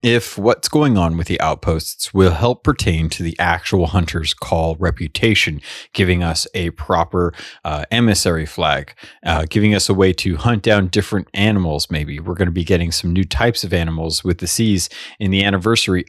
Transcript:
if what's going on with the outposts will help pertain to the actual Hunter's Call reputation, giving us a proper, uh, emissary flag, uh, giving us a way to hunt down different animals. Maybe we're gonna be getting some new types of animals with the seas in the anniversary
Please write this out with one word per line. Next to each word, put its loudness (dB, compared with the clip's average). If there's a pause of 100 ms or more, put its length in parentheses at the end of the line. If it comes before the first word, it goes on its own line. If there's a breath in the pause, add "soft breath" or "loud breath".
if 0
what's 0
going 2
on 2
with -2
the -2
outposts -4
will 6
help 0
pertain 0
to -8
the -4
actual 0
Hunter's -2
Call -2
reputation, 0 (340 loud breath)
giving 2
us -2
a -4
proper, -2 (320 loud breath)
uh, -6
emissary 2
flag, -4 (300 loud breath)
uh, 0
giving 4
us 0
a 4
way 4
to -4
hunt 0
down 4
different -2
animals. 0
Maybe -4
we're -8
gonna 0
be -2
getting 0
some -2
new 2
types 0
of -4
animals -2
with 0
the -8
seas 0 (300 loud breath)
in 0
the 4
anniversary 2